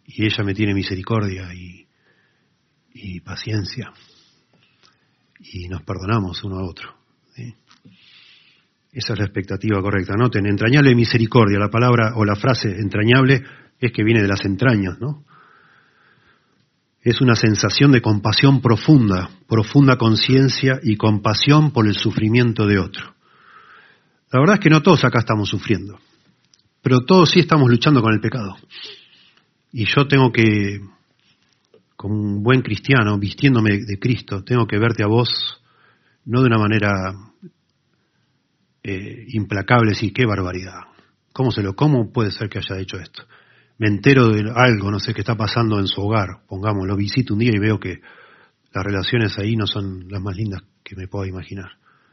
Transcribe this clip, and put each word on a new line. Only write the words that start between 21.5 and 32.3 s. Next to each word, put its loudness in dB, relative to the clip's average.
por 2
el 0
sufrimiento 0
de 2
otro. -8
La 2
verdad 4
es 0
que 4
no 6
todos 4
acá 0
estamos -2
sufriendo, -4
pero 2
todos 6
sí 4
estamos 4
luchando 4
con 2
el 0
pecado. -8
Y -4
yo 2
tengo 4
que, 0
como -6
un -4